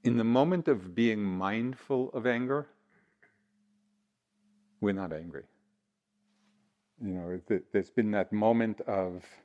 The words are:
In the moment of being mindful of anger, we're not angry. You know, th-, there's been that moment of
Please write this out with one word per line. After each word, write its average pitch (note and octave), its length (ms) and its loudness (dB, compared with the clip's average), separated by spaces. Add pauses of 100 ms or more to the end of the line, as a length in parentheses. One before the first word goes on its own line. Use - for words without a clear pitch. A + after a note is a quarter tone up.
In A#2+ 140 4
the A2+ 80 2
moment D3+ 420 4
of F#2 280 0
being A2+ 280 2
mindful A2+ 920 -2
of A#2+ 120 -4
anger, B2+ 400 -2 (2250)
we're G2+ 140 2
not F#2+ 180 -6
angry. D#2+ 320 -12 (1600)
You G2 100 -6
know, F2+ 360 -8
th-, G2 140 0 (100)
there's - 180 0
been G#2+ 220 0
that - 200 0
moment A2 500 2
of F#2 420 -4 (200)